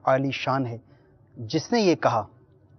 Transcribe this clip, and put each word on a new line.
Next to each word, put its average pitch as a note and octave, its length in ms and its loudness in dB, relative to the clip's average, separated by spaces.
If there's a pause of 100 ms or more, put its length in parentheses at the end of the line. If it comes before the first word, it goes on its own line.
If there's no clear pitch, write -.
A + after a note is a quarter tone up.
عالی C3+ 260 2
شان C3 360 -2
ہے، A#2 120 -10 (580)
جس B2+ 360 -6
نے A#3+ 80 4
یہ F3+ 140 4
کہا، - 300 0 (540)